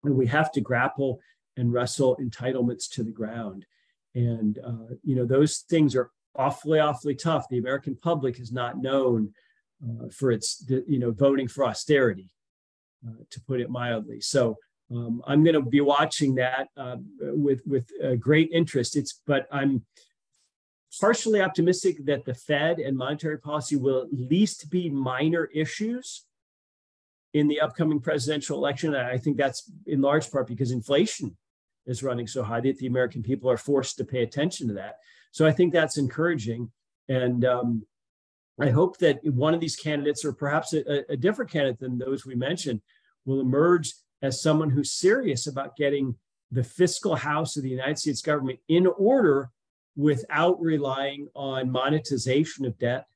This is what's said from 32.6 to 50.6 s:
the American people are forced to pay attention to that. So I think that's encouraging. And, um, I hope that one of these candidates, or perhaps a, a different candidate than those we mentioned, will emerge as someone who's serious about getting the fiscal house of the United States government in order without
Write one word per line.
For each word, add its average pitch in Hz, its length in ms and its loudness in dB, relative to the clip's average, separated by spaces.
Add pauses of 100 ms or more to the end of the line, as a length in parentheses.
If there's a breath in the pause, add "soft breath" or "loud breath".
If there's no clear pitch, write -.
the 131 100 -6
American 123 360 -2
people 127 260 0
are 123 60 4
forced 139 420 0
to 135 60 -4
pay 127 200 -2
attention 170 440 -2
to 107 60 -2
that. 98 220 -10 (360 soft breath)
So 156 160 4
I 156 60 6
think 180 180 4
that's 156 260 2
encouraging. 120 720 -2 (380)
And, 123 380 2
um, 120 400 0 (760)
I 139 120 4
hope 180 260 2
that 156 260 2
one 147 300 2
of 165 80 0
these 165 160 -6
candidates, 147 480 -2
or 139 80 -2
perhaps 151 400 -2
a, 143 360 -2
a 151 60 -4
different 196 340 -2
candidate 135 300 0
than 127 180 -6
those 131 280 -4
we 131 100 -10
mentioned, 131 460 -4 (420)
will 135 160 0
emerge 143 540 4 (300)
as 135 160 -2
someone 156 300 2
who's 135 220 0
serious 190 560 2
about 135 280 -8
getting 139 400 0 (360)
the 123 120 0
fiscal 175 520 0
house 147 420 -2
of 139 60 -6
the 131 60 -4
United 131 280 -2
States 147 240 -2
government 135 460 -2
in 175 180 6
order 180 640 4 (460)
without 151 680 2